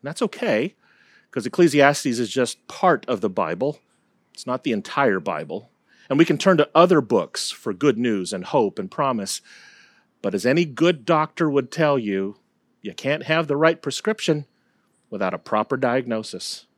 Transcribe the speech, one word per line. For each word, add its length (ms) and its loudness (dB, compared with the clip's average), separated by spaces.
And 80 -12
that's 140 -4
okay, 520 -2
'cause 140 -6
Ecclesiastes 600 4
is 240 -2
just 380 -4
part 400 2
of 120 -2
the 80 -2
Bible. 520 -4
It's 140 -16
not 160 -6
the 100 -4
entire 480 0
Bible. 480 -8
And 100 0
we 60 8
can 140 0
turn 200 4
to 160 2
other 280 6
books 480 -2
for 240 -8
good 240 2
news 340 -2
and 120 -8
hope 340 0
and 120 -8
promise. 520 -4
But 120 -4
as 120 -2
any 180 2
good 400 0
doctor 460 0
would 200 0
tell 280 0
you, 400 -4
you 140 -12
can't 300 -4
have 220 0
the 100 -2
right 260 2
prescription 640 -2
without 240 -2
a 40 -8
proper 380 -2
diagnosis. 920 -4